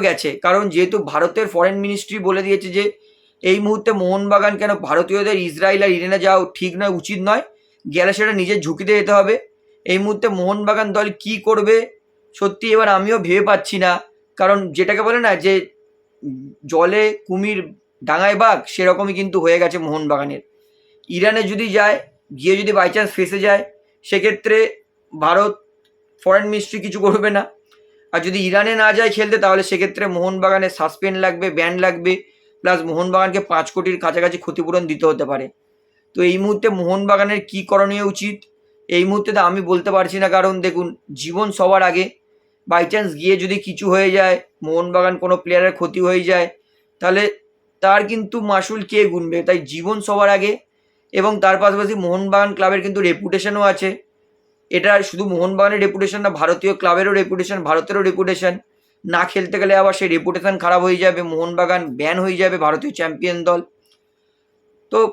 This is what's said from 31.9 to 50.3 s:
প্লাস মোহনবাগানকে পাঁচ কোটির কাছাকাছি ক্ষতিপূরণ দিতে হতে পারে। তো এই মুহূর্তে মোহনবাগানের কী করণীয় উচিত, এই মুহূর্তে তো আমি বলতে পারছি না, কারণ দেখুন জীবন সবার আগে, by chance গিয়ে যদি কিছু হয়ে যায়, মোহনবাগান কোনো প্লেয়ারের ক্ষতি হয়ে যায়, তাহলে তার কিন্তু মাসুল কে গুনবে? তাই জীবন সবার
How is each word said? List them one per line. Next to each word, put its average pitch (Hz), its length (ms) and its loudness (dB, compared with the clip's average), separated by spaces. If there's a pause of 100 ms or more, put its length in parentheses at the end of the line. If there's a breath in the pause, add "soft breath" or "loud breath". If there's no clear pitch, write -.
প্লাস 180 160 2 (100)
মোহনবাগানকে 180 520 0 (100)
পাঁচ 160 200 0
কোটির 180 320 -4
কাছাকাছি 170 400 0
ক্ষতিপূরণ 170 480 -2
দিতে 156 180 -2
হতে 143 160 0
পারে। 135 200 -6 (720)
তো 185 40 -4 (100)
এই 180 140 0
মুহূর্তে 208 240 0 (120)
মোহনবাগানের 202 600 0 (100)
কী 196 100 -8 (120)
করণীয় 202 400 2
উচিত, 208 240 -8 (540)
এই 175 160 2
মুহূর্তে 202 320 -2
তো 202 120 4
আমি 190 120 -4 (100)
বলতে 185 200 0
পারছি 185 280 0
না, 190 100 2
কারণ 185 320 2
দেখুন 175 260 -2 (340)
জীবন 175 300 -4
সবার 190 380 4
আগে, 180 160 0 (640)
by 170 240 2
chance 202 280 -2
গিয়ে 185 240 2
যদি 190 220 -2
কিছু 190 280 -10
হয়ে 190 240 2
যায়, 185 180 4 (300)
মোহনবাগান 175 480 0 (100)
কোনো 180 200 2
প্লেয়ারের 180 360 2
ক্ষতি 175 280 -4
হয়ে 180 220 2
যায়, 175 180 2 (540)
তাহলে 185 220 2 (600)
তার 196 240 6
কিন্তু 220 340 -6
মাসুল 208 480 -2
কে 214 100 0 (140)
গুনবে? 170 240 -4 (100)
তাই 185 120 4 (120)
জীবন 170 260 -4 (100)
সবার 202 300 4